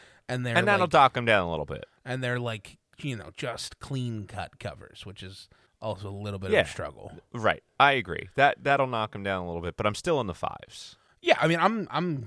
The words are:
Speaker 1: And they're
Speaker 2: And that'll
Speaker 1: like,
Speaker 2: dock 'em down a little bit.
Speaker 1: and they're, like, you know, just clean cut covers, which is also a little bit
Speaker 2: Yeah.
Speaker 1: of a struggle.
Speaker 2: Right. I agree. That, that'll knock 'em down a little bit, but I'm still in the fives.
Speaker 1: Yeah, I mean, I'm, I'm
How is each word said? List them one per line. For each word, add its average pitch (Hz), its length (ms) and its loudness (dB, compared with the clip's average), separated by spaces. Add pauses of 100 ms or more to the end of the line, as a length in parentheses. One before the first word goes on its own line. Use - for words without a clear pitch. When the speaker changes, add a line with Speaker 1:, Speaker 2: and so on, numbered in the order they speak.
(280)
Speaker 1:
And 127 180 -4
they're 117 100 0
Speaker 2:
And 180 100 4
that'll 196 180 4
Speaker 1:
like, 160 60 -2
Speaker 2:
dock 139 260 8
'em 120 100 0
down 101 200 6
a 85 40 -2
little 76 160 -2
bit. - 180 -8 (200)
Speaker 1:
and 131 200 -6
they're, 123 160 -2
like, 113 380 -8 (200)
you 135 180 -6
know, 80 200 -12
just - 440 -8
clean 120 460 -6
cut 101 320 -10
covers, - 460 -14
which 98 180 -16
is 92 260 -16 (320)
also 101 280 -6
a - 20 -8
little 101 280 -6
bit 95 120 -4
Speaker 2:
Yeah. 202 100 6
Speaker 1:
of 90 60 2
a - 40 -10
struggle. - 420 -10 (200)
Speaker 2:
Right. 107 300 2 (160)
I 139 140 8
agree. 90 440 -4
That, - 280 4
that'll 139 220 4
knock 113 280 -4
'em 101 80 -10
down 95 200 -2
a 90 40 -6
little 85 160 -4
bit, 85 140 -6
but 104 100 0
I'm 104 100 2
still 160 240 0
in 110 60 -2
the 87 80 -6
fives. - 640 -10 (240)
Speaker 1:
Yeah, 339 200 4
I 151 60 4
mean, 165 140 2
I'm, 202 300 2
I'm 147 360 -2